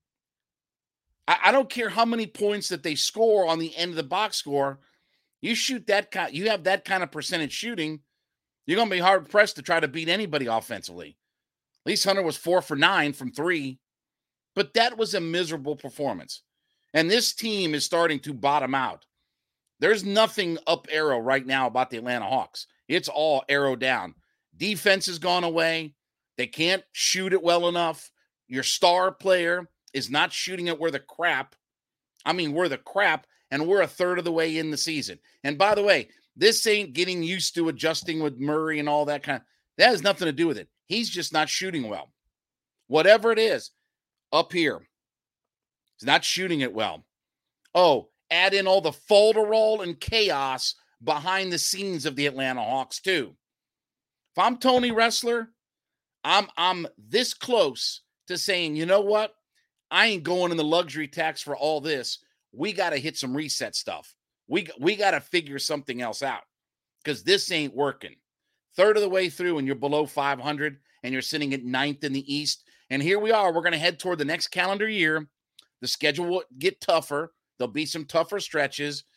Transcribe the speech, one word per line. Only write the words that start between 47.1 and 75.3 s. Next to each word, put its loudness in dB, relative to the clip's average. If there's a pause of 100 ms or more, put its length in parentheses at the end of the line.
Oh, 6 (200)
add 4
in 2
all 6
the -2
falderall 4
and -8
chaos 0 (280)
behind -2
the -2
scenes -4
of -4
the 0
Atlanta -4
Hawks, -6
too. -2 (1000)
If 2
I'm 2
Tony 4
Ressler, 0 (760)
I'm, 4
I'm 0 (100)
this -2
close -2 (260)
to -8
saying, -2
"You -4
know 4
what? 0 (560)
I 4
ain't 0
going 0
in -2
the 0
luxury 0
tax -6
for -8
all -2
this. -6 (340)
We -4
gotta -2
hit -6
some -4
reset -6
stuff. -10 (320)
We, -2 (120)
we 2
gotta 2
figure -4
something -6
else -6
out, -6 (600)
'cause -6
this 2
ain't -2
working." -4 (640)
Third 6
of 2
the 0
way 0
through -2
and -2
you're -2
below 0
five -2
hundred -4 (260)
and -6
you're -4
sitting -2
at -6
ninth -2
in -4
the -6
East. -4 (260)
And -2
here 2
we 0
are. 4
We're 0
gonna 0
head -2
toward -4
the 0
next -4
calendar -2
year. 0 (540)